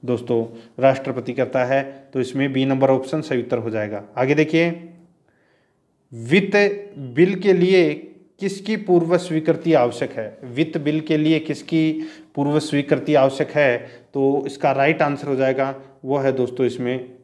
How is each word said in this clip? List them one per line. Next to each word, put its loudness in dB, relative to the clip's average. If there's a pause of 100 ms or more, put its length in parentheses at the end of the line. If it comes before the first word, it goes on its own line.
दोस्तों -2 (220)
राष्ट्रपति 0
करता -2
है। -4
तो -4
इसमें -2
बी 2
नंबर 2
ऑप्शन 0
सही -2
उत्तर -4
हो -4
जाएगा। -6 (140)
आगे 2
देखिए, 0 (1200)
वित्त 2 (420)
बिल 2
के 2
लिए 4 (460)
किसकी -4
पूर्व 2
स्वीकृति 0
आवश्यक 2
है? -10
वित्त -4
बिल -2
के 0
लिए 2
किसकी -2 (280)
पूर्व 0
स्वीकृति 0
आवश्यक 2
है? 2 (360)
तो 0
इसका 0
राइट 2
आंसर -2
हो -2
जाएगा, 0 (300)
वो 0
है 2
दोस्तों -2
इसमें -4 (140)